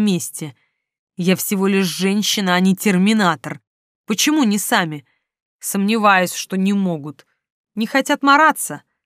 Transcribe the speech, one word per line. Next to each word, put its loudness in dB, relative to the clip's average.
мести. -4
Я 0
всего -2
лишь 2
женщина, -2
а 2
не 4
терминатор. 0
Почему 0
не 2
сами? -2
Сомневаюсь, 2
что -8
не 0
могут. -4
Не -4
хотят -2
мараться? 2